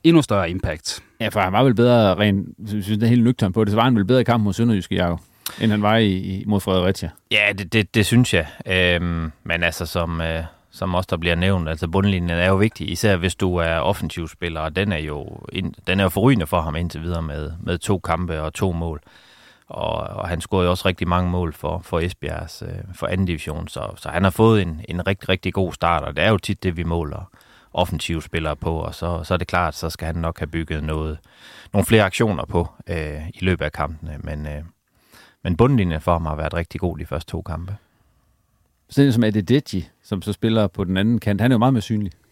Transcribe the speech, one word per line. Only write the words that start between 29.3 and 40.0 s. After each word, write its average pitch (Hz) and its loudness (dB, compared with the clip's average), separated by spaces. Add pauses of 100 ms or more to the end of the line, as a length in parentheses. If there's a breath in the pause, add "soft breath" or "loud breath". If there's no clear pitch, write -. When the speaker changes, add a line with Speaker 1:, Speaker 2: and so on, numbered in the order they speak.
Speaker 3:
er 87 0
det 87 -4
klart, 87 0
så 82 -6
skal - -8
han 80 -4
nok 82 -4
have 80 -4
bygget 78 -6
noget, 78 -4 (540 loud breath)
nogle 101 2
flere 110 6
aktioner 98 0
på, 85 0 (180)
øh, 78 -6
i - -20
løbet 90 0
af 76 -4
kampene, 78 -6
men, 76 -8
øh, 73 -8 (840 soft breath)
men 90 0
bundlinjen 101 4
for - 0
ham 82 0
har 76 -4
været 78 -4
rigtig 85 -6
god 87 -4
de 78 -10
første - -8
to 85 -6
kampe. 90 -10 (1120)
Speaker 2:
Sådan 143 4
en 135 4
som 113 4
Adedeji, 107 0 (160)